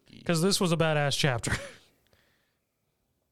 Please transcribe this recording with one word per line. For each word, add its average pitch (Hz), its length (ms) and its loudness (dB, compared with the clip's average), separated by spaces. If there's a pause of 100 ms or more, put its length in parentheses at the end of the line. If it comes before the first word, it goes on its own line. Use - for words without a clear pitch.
(220)
'Cause 165 200 0
this 190 180 2
was 180 100 2
a 165 60 0
badass 151 400 0
chapter. 123 400 0
<laughs> - 60 -4 (1700)